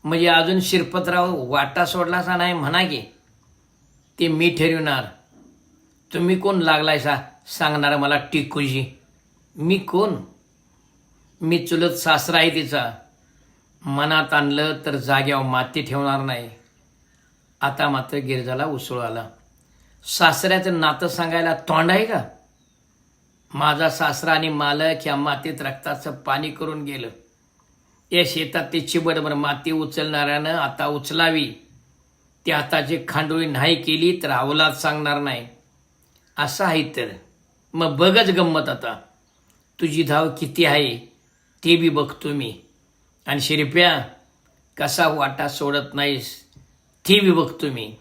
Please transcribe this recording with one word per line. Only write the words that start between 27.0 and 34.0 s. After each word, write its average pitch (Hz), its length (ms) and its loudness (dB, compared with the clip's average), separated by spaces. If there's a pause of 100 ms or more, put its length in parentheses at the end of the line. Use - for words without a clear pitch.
या 175 140 4
शेतात 160 460 -4
ती 165 80 0
चिबडभर 160 540 0
माती 143 360 -2
उचलणाऱ्यानं 151 800 -2
आता 147 360 -2
उचलावी, 156 680 0 (960)
ती 160 40 0
हाताची 147 480 0 (100)
खांडोळी 156 380 -2
नाही 151 360 2
केली 165 400 2